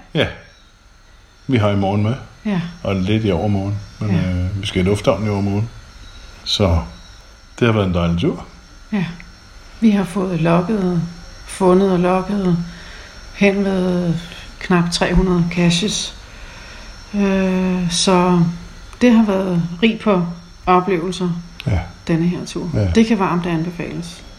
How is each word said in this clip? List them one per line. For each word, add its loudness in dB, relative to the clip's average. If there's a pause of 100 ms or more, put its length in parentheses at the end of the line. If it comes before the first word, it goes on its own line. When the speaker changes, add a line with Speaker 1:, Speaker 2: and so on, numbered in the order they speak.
(140)
Speaker 1:
Ja. 2 (1200)
Vi 2
har 4
i 2
morgen 0
med. 0 (320)
Speaker 2:
Ja. 0 (220)
Speaker 1:
Og -2
lidt 0
i 2
overmorgen. 0 (220)
Men, -2
Speaker 2:
Ja. 0
Speaker 1:
øh, -2
vi -6
skal 0
i 2
lufthavnen 0
i 0
overmorgen. 0 (760)
Så 2 (800)
det 4
har 6
været 2
en 0
dejlig 0
tur. -2 (460)
Speaker 2:
Ja. 0 (760)
Vi 6
har 4
fået -2
logget, 2 (440)
fundet 4
og 2
logget 2 (760)
hen 2
ved 0 (460)
knap 2
tre 0
hundrede 4
caches. 0 (1000)
Øh, 0
så 4 (600)
det 6
har 6
været 0 (200)
rig 2
på 2 (440)
oplevelser, 2 (360)
Speaker 1:
Ja. 0 (280)
Speaker 2:
denne 2
her -2
tur. -6
Speaker 1:
Ja. 2
Speaker 2:
Det 6
kan 0
varmt 0
anbefales. -6 (140)